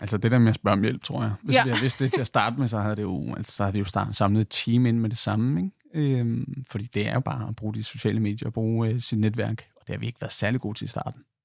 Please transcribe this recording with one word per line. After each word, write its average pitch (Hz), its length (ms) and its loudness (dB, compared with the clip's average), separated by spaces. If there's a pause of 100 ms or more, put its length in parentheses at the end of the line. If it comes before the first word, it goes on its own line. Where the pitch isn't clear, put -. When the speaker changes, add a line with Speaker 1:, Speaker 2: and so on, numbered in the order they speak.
Speaker 1:
altså 104 180 -2
det 113 120 2
der 123 80 6
med 117 100 8
at 107 60 4
spørge 104 180 2
om 101 100 4
hjælp, 120 200 0
tror - 200 -4
jeg. 107 200 -2
Hvis 135 120 0
Speaker 2:
Ja. 247 100 6
Speaker 1:
vi 139 60 2
havde 117 120 0
vidst 131 160 0
det 131 140 0
til - 80 2
at 120 60 -2
starte 120 320 0
med, 131 100 0
så 110 100 -2
havde 107 180 0
det 104 60 -4
jo, 69 320 -4
altså, - 180 -8
så - 100 -4
havde 98 100 2
vi 104 60 0
jo 98 60 0
start-, 101 300 -2
samlet 104 260 4
et 107 100 2
team 120 360 4
ind 117 120 4
med 113 120 0
det 113 80 -4
samme, 120 420 0 (340)
ikke? 143 240 2
Øhm, 120 500 -2
fordi 104 160 -6
det 104 240 -2
er - 60 -2
jo 127 60 2
bare 117 280 -4
at 110 80 -8
bruge 107 180 -6
de 110 100 -6
sociale 110 360 -2
medier, 107 260 0
at 113 60 -4
bruge, 113 360 0
øh, 117 120 0
sit 117 180 -2
netværk, 107 580 0
og - 100 -20
det - 80 -6
har - 40 -6
vi 110 80 -6
ikke 117 140 -8
været 139 120 -8
særlig 117 280 0
gode - 180 -6
til 107 60 -8
i 104 40 -8
starten. - 360 -8 (200)